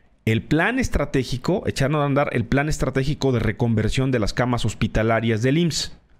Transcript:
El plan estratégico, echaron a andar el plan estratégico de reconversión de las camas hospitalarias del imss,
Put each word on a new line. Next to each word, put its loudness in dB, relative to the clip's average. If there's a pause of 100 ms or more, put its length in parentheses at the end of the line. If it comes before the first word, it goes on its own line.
(260)
El 0
plan 0
estratégico, -2
echaron 0
a 0
andar 2
el -2
plan 0
estratégico 0
de 2
reconversión 0
de 2
las 0
camas 0
hospitalarias 0
del 2
imss, -2 (220)